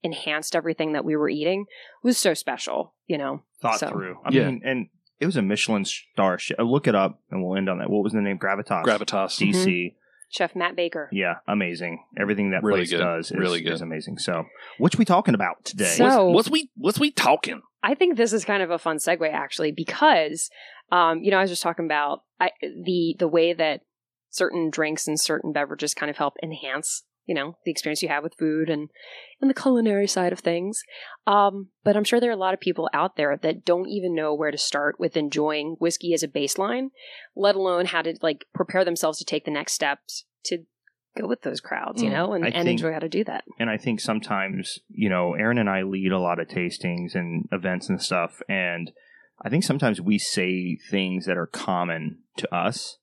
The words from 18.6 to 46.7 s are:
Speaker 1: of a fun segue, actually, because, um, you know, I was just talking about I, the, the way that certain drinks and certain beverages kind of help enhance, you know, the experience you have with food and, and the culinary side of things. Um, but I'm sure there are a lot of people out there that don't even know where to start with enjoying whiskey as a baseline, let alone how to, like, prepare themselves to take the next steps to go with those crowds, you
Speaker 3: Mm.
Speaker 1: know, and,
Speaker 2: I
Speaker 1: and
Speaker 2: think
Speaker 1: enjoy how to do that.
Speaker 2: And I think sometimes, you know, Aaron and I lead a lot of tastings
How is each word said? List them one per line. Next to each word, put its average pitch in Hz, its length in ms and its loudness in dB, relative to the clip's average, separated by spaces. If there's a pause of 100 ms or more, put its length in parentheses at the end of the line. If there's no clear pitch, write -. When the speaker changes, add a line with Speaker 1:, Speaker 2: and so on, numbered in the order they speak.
Speaker 1:
of 170 80 -4
a 170 80 0
fun 160 180 -2
segue, 165 340 0
actually, 151 400 -2
because, 165 800 2 (420)
um, 165 320 4
you 196 80 4
know, 190 60 6
I 185 40 6
was 190 80 2
just 175 140 -4
talking 170 220 -2
about 147 380 -2 (160)
I, 180 120 2 (100)
the, 170 580 -2
the 175 80 2
way 165 260 4
that 156 280 0 (480)
certain 170 400 0
drinks 156 380 -2
and 151 120 -2
certain 156 320 -2
beverages 143 440 -2
kind 147 160 -4
of 143 60 -8
help 143 260 -2
enhance, 151 600 -8 (220)
you - 80 -4
know, 151 320 -4
the 170 60 -4
experience 151 320 -4
you 160 60 -4
have 147 120 0
with 160 160 -8
food 160 320 0
and, 151 200 -2 (520)
and 269 80 4
the 269 60 2
culinary 226 520 2
side 180 240 0
of 180 80 -6
things. 175 440 -2 (420)
Um, 202 440 4 (140)
but 208 140 4
I'm 208 60 2
sure 240 160 4
there 240 100 2
are 233 40 0
a 208 40 -4
lot 185 160 0
of 196 60 -4
people 170 340 -2
out 165 220 2
there 143 260 2
that - 240 -2
don't 180 240 2
even 185 240 -2
know 156 220 0
where 151 160 0
to 147 60 -6
start 147 420 0
with 170 180 0
enjoying 151 600 0
whiskey 170 340 0
as 156 80 2
a 160 60 -4
baseline, 196 600 -2 (460)
let 196 200 4
alone 185 320 2
how 175 160 0
to, 165 180 -4
like, 156 320 -2
prepare 185 320 2
themselves 165 340 0
to - 60 -8
take - 200 -4
the 156 60 -4
next 147 220 -4
steps - 520 -4 (200)
to 175 140 -4 (600)
go 214 80 -4
with 240 140 -4
those 139 180 -6
crowds, - 440 -6
you 143 60 2
Speaker 3:
Mm. 139 40 0
Speaker 1:
know, 180 200 0
and, 175 120 0
Speaker 2:
I - 40 2
Speaker 1:
and 170 160 0
Speaker 2:
think - 140 2
Speaker 1:
enjoy 160 140 -2
how 156 60 -4
to 160 100 -6
do - 140 0
that. - 200 -6 (140)
Speaker 2:
And 117 120 -2
I 107 80 -2
think 110 220 -2
sometimes, 104 800 -4 (120)
you 107 200 0
know, 90 240 2
Aaron 113 240 0
and 107 120 2
I 95 120 2
lead 95 300 0
a 95 80 2
lot 87 200 0
of 82 80 -4
tastings 87 680 -4